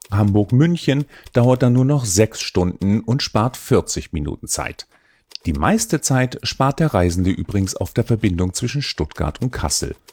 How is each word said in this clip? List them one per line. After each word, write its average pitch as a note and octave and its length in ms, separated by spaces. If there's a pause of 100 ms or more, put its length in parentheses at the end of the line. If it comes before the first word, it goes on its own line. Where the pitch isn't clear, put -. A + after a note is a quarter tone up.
(100)
Hamburg-München B2+ 960 (260)
dauert B2+ 300
dann B2 100
nur B2+ 140
noch C#3 180
sechs G#2 380
Stunden F#2+ 580
und A#2+ 220
spart A2+ 340
vierzig - 560
Minuten D#2 340
Zeit. - 400 (600)
Die - 80
meiste D3 480
Zeit B2+ 400
spart - 380
der D#3 120
Reisende F2+ 380
übrigens F#2+ 440
auf - 200
der A#2 100
Verbindung F#2 480
zwischen C3 300
Stuttgart - 580
und B2+ 100
Kassel, - 460 (160)